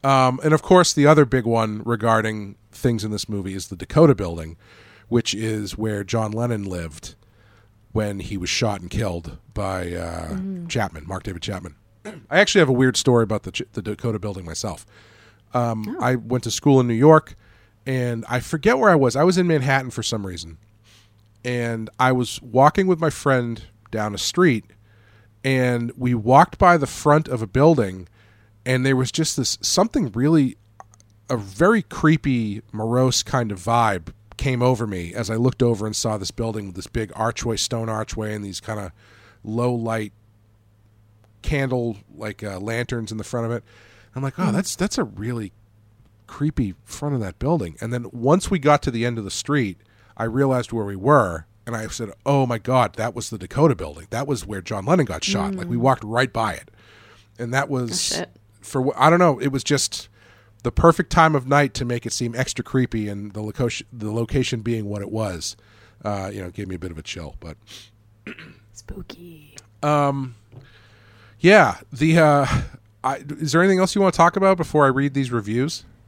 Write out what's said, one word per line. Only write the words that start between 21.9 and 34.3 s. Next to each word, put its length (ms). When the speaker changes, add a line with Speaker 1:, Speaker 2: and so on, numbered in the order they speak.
Speaker 1:
I 140
was 300
walking 440
with 140
my 100
friend 520
down 240
a 40
street, 460
and 520
we 180
walked 440
by 180
the 100
front 420
of 140
a 40
building, 640
and 180
there 120
was 160
just 240
this, 260
something 500
really, 440
a 60
very 460
creepy, 760
morose 500
kind 300
of 80
vibe 480